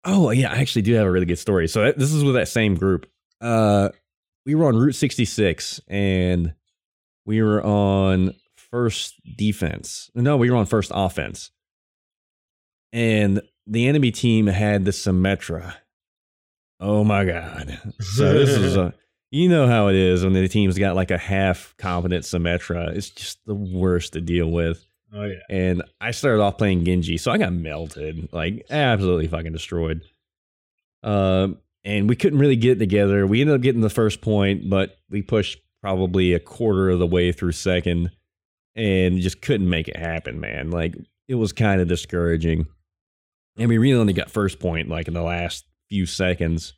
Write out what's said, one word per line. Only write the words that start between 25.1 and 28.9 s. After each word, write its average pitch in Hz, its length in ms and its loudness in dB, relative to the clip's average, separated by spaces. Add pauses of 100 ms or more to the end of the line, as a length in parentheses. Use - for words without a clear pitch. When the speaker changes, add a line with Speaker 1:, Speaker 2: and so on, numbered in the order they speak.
Speaker 2:
Oh, 104 100 -10
yeah. 95 160 -10 (100)
Speaker 1:
And 92 340 -2 (160)
I 110 120 -8
started 117 300 0
off 101 160 0
playing 92 280 0
Genji, 85 320 -2
so - 140 -4
I 208 60 0
got 170 140 0
melted, 80 800 -8
like, 85 380 -6
absolutely 98 580 0